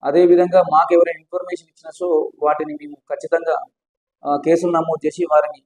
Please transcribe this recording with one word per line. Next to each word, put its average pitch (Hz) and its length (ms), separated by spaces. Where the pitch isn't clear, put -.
అదేవిధంగా 175 680
మాకు 170 220
ఎవరైనా 170 260
ఇన్ఫర్మేషన్ 180 500
ఇచ్చిన - 200
so 160 420
వాటిని 151 300
మేము 147 220
ఖచ్చితంగా, 160 680
ఆ, 143 200
కేసులు 170 260
నమోదు 160 360
చేసి 170 180
వారిని 151 400